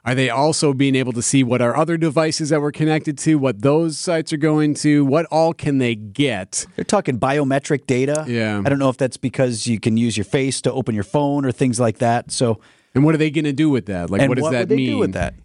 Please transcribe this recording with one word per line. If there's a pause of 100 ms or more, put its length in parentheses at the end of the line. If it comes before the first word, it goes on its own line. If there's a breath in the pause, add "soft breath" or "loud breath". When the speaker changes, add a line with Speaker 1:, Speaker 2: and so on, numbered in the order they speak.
Speaker 1:
Are
they
also
being
able
to
see
what
our
other
devices
that
we're
connected
to,
what
those
sites
are
going
to?
What
all
can
they
get?
Speaker 2:
They're
talking
biometric
data.
Speaker 1:
Yeah.
Speaker 2:
I
don't
know
if
that's
because
you
can
use
your
face
to
open
your
phone
or
things
like
that.
So, (340 soft breath)
Speaker 1:
And
what
are
they
gonna
do
with
that?
Like,
Speaker 2:
And
Speaker 1:
what
does
Speaker 2:
what
Speaker 1:
that
Speaker 2:
would
they
do
Speaker 1:
mean?
Speaker 2:
with
that? (100)